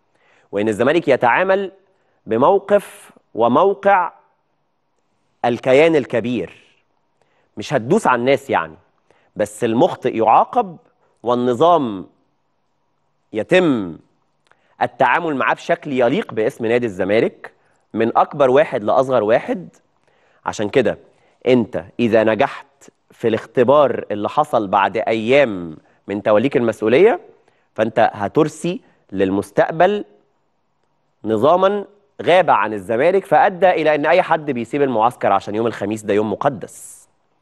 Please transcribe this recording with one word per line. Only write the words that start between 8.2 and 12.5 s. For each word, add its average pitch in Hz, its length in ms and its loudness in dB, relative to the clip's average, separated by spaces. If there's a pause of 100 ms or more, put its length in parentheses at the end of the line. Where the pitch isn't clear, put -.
يعني، 82 240 -2 (600)
بس - 280 -6
المخطئ 123 520 0
يعاقب 165 600 0 (460)
والنظام 123 840 0 (1300)